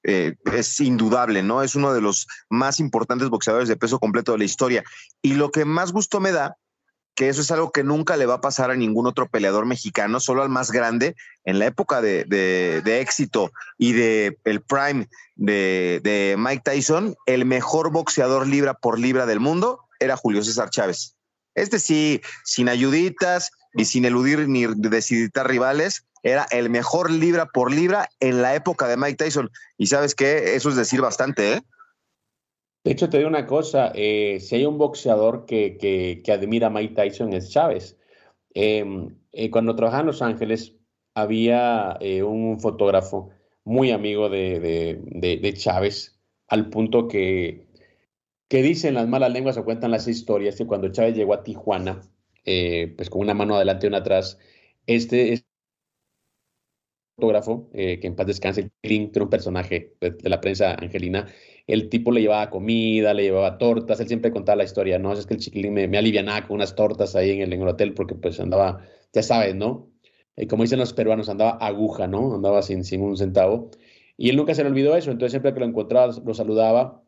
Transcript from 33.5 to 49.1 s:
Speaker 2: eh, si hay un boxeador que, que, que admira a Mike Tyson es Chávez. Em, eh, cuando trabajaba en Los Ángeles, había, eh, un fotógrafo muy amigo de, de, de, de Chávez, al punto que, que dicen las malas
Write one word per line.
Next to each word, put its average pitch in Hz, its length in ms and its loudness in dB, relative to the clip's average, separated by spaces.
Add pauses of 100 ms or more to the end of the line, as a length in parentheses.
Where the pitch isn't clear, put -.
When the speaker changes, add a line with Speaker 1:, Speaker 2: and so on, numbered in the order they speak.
Speaker 2:
eh, 104 460 -2
si 92 160 -6
hay 135 100 2
un 147 120 -4
boxeador 113 680 0
que, 104 320 -2
que, 92 460 -2
que 107 80 0
admira 107 360 0
a - 20 2
Mike 107 240 -4
Tyson 101 380 -2
es 92 180 -6
Chávez. 143 480 -2 (560)
Em, 101 640 -2 (160)
eh, 113 180 -4
cuando 113 260 2
trabajaba 117 240 2
en 160 60 0
Los 143 160 -2
Ángeles, 113 520 -4 (400)
había, 110 840 0
eh, 95 220 -2
un 110 380 -2
fotógrafo 98 720 0 (340)
muy 127 260 2
amigo 104 400 0
de, 92 300 -2
de, 82 440 -2
de, 85 340 -2
de 101 160 -2
Chávez, 98 640 -4 (300)
al 107 220 0
punto 113 360 0
que, 92 600 -2 (840)
que 131 140 2
dicen 160 320 2
las 117 140 0
malas 123 240 2